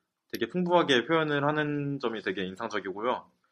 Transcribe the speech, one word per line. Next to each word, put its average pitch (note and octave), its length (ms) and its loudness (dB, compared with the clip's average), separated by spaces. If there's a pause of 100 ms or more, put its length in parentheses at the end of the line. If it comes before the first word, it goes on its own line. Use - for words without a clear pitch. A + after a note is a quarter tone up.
(320)
되게 A2+ 160 -2
풍부하게 F3 580 4
표현을 D3+ 400 2
하는 D3 540 -2
점이 A2+ 220 -2
되게 G2 240 -2
인상적이고요. G2+ 800 -4 (280)